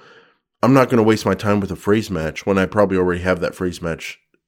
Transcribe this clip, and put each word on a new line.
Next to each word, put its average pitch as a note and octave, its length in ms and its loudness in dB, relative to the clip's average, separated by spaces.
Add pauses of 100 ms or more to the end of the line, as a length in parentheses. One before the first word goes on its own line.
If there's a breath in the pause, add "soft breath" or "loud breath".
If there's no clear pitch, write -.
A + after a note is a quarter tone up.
(640 loud breath)
I'm B2 120 4
not B2+ 160 4
gonna A#2 140 4
waste A2 200 2
my G2 100 2
time G#2 260 0
with F#2+ 100 -6
a E2 60 -6
phrase G#2+ 340 0
match D#2+ 340 -6
when G2 140 2
I F#2 80 2
probably F#2+ 300 2
already F2+ 260 0
have F#2 180 0
that - 140 -4
phrase F2+ 260 -6
match E2 380 -8 (300)